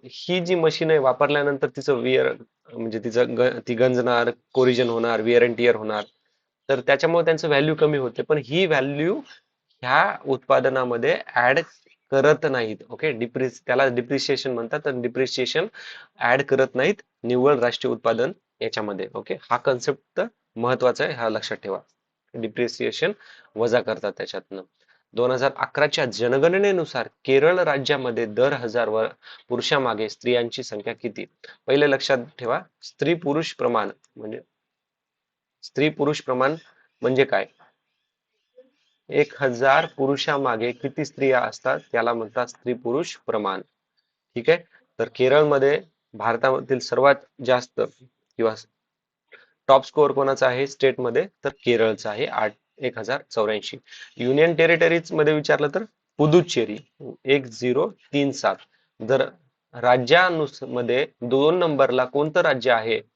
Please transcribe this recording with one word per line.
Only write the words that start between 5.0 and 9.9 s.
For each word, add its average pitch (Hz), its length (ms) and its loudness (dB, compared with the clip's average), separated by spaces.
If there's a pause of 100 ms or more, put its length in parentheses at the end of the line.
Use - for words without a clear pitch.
wear 117 200 4
and 120 180 4
tear 120 160 4
होणार, 107 280 -6 (640)
तर 135 100 0
त्याच्यामुळे 160 460 2
त्यांचं 165 220 0
व्हॅल्यू 151 280 2
कमी 151 220 2
होते. 127 240 -4
पण 151 240 0
ही 165 200 0
व्हॅल्यू 151 560 0 (600)
ह्या 160 440 0